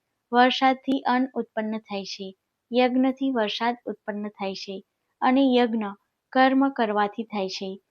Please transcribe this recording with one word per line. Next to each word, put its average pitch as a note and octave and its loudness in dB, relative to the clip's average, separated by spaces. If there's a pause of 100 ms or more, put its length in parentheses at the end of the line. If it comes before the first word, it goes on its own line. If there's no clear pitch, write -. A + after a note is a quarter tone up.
(320)
વરસાદથી C4 2
અન્ન B3+ 0
ઉત્પન્ન A3 -6
થાય G3+ -10
છે, F#3+ -12 (360)
યજ્ઞથી B3+ 2
વરસાદ A#3 -2 (100)
ઉત્પન્ન G#3 -8
થાય G3 -8
છે G3 -12 (380)
અને B3+ 4
યજ્ઞ A#3 2 (500)
કર્મ C4 4
કરવાથી G#3 -2
થાય G3+ -6
છે. F#3+ -10